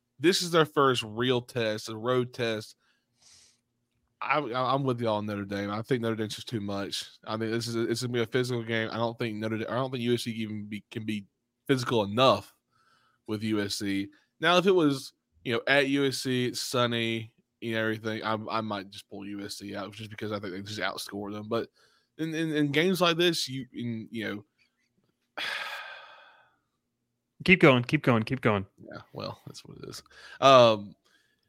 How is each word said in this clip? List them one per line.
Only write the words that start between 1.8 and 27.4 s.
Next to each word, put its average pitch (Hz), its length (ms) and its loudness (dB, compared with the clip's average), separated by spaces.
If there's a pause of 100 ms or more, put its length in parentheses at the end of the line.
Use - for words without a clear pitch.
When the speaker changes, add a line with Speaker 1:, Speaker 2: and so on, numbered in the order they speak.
Speaker 1:
a 110 80 -8
road 123 360 0
test. 110 440 -6 (1500)
I, 135 160 0
I, 127 340 0
I'm 139 120 0
with 123 160 0
y'all 110 160 2
on 104 100 -4
Notre 101 180 -4
Dame. 101 280 -6
I 110 100 -4
think 120 200 -2
Notre 113 120 0
Dame's 107 220 -6
just - 120 -14
too 113 120 -4
much. 101 440 -6 (220)
I 110 100 -6
mean, 110 140 -2
this 117 160 -2
is 117 80 -6
a, 113 160 -2
it's 117 120 -2
gonna 123 100 -6
be 120 80 0
a 113 60 0
physical 123 360 -2
game. 110 300 -2
I - 40 -6
don't 117 220 -2
think 113 180 -4
Notre 110 220 -4
Dame, 110 100 -4
I 113 60 -4
don't 131 160 -2
think 123 140 -6
U 120 100 2
S 113 80 -2
C 123 80 -8
even 107 360 -6
be, 104 260 -10
can 107 120 -10
be 107 200 -4 (420)
physical 123 380 2
enough 113 500 4 (720)
with 107 160 -4
U 107 180 0
S 101 140 -2
C. 98 340 -2 (320)
Now, 170 180 4
if 175 80 4
it 196 80 6
was, 143 380 2 (300)
you 120 120 -4
know, 113 120 0
at 139 220 4
U 139 180 2
S 127 120 -2
C, 127 280 -2
it's - 140 -6
sunny, 113 720 -2 (280)
you 113 140 -6
know, 113 60 0
everything, 110 420 -2
I, 107 160 -2 (100)
I 110 120 -2
might 101 300 -6
just 101 200 -20
pull 98 160 -12
U 101 180 -10
S - 140 -12
C 101 160 -12
out 104 180 -8
just 107 180 -14
because 107 200 -8
I 104 80 -4
think 101 160 -8
they 98 80 -10
just 104 180 -10
outscore 101 520 -6
them. 107 160 -10
But 113 200 -2 (500)
in, 160 140 -6
in, 160 220 -2
in 147 160 2
games 165 300 2
like 170 160 4
this, 170 320 2
you, 131 240 -8
in, 113 400 -6
you 107 160 -4
know. 104 160 -8 (920)
<sighs> - 60 -6 (2000)